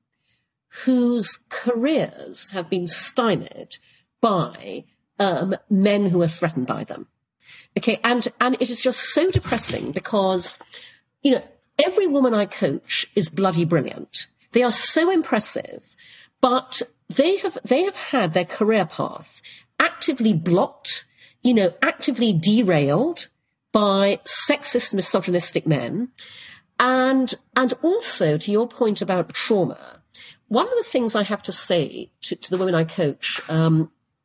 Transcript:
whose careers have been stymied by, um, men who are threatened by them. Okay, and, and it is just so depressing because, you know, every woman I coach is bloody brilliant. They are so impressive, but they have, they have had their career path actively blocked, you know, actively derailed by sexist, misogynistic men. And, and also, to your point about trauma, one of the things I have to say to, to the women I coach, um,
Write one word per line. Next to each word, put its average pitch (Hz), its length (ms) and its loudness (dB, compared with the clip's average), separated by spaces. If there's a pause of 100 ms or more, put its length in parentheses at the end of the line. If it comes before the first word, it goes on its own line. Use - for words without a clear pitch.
(840)
whose 240 540 2 (100)
careers 240 1000 -2
have 180 180 -8
been 180 180 -2
stymied - 920 -2 (440)
by, 165 640 -2 (320)
um, 190 380 0 (140)
men 202 380 2
who 175 140 2
are 170 60 2
threatened 160 400 -4
by - 160 -6
them. - 240 -14 (720)
Okay, 202 260 0
and, 240 240 2 (120)
and 247 200 2
it 240 100 0
is 240 120 -6
just - 320 0
so 349 180 4
depressing - 600 -2
because, 190 680 0 (640)
you 277 80 4
know, - 120 2 (400)
every 381 240 2
woman 269 260 2
I 208 120 0
coach - 680 -4
is 170 140 0
bloody 170 360 0
brilliant. - 640 -4 (240)
They 247 120 4
are 240 80 2
so 330 400 4
impressive, - 840 -2 (460)
but 254 400 0 (280)
they 359 280 2
have, - 260 -6
they 285 200 0
have 392 120 -4
had 180 380 -4
their 180 120 0
career 208 400 0
path - 560 -10 (380)
actively 262 540 0
blocked, 175 720 0 (380)
you 247 100 4
know, 190 280 4
actively 254 520 0
derailed 185 960 2 (420)
by 202 540 4
sexist, - 680 2
misogynistic 180 720 -2
men. 151 440 -2 (720)
And, 262 540 2 (220)
and 254 260 2
also, 208 560 0
to 202 140 -4
your 220 160 0
point 214 340 -2
about 180 320 -2
trauma, 123 680 -2 (460)
one 277 180 0
of 508 120 -4
the 453 60 0
things 233 320 -2
I 208 80 2
have 202 200 -6
to - 80 -8
say 143 600 -2 (120)
to, - 120 -4
to - 140 -10
the 185 80 -2
women 185 160 0
I 165 100 2
coach, - 640 -4
um, 160 420 2 (340)